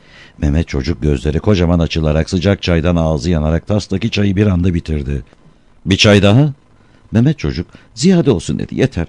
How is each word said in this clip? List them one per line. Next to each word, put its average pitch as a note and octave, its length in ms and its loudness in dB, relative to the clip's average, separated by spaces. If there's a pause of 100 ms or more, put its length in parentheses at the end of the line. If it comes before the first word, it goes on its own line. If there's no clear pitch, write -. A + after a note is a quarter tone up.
(380)
Mehmet D#2 300 0
çocuk C2+ 340 -4
gözleri D2 380 -2
kocaman F2 400 2
açılarak D#2 500 -2
sıcak F#2+ 320 0
çaydan E2+ 340 0
ağzı D#2+ 340 0
yanarak D#2+ 380 -2
tastaki G2+ 420 -4
çayı G2+ 260 -2
bir G#2 120 2
anda F2+ 260 0
bitirdi. C#2+ 500 -4 (600)
"Bir F#2+ 120 2
çay G#2+ 240 6
daha?" C3 320 4 (580)
Mehmet B2 280 0
çocuk, D2 280 -6 (260)
"Ziyade D#3 380 2
olsun." E2 280 -2
dedi. - 200 -8
"Yeter. B2 300 -2